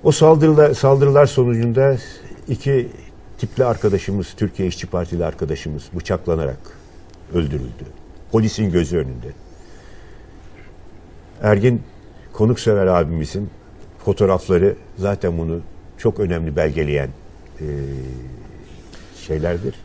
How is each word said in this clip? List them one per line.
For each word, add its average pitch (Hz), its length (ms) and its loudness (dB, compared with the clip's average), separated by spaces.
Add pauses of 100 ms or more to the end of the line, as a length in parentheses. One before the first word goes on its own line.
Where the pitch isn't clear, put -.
O 151 80 6
saldırıla-, 151 600 6
saldırılar 139 520 6
sonucunda 123 680 2 (520)
iki 131 400 0 (500)
tipli - 260 -2
arkadaşımız, 98 720 -2
Türkiye 95 320 -2
İşçi - 180 -8
Partili 87 380 -4
arkadaşımız 76 580 -6 (120)
bıçaklanarak 82 640 -4 (760)
öldürüldü. 69 500 -4 (480)
Polisin 110 380 0
gözü 85 260 0
önünde. 64 360 -6 (2000)
Ergin 107 400 4 (500)
Konuksever 107 540 2
abimizin 85 640 0 (540)
fotoğrafları 95 720 2 (240)
zaten 95 400 -2
bunu 82 220 -6 (380)
çok - 220 -2
önemli 82 360 -2
belgeleyen, 73 520 0 (520)
e, 78 40 -12 (1600)
şeylerdir. 87 480 -4 (100)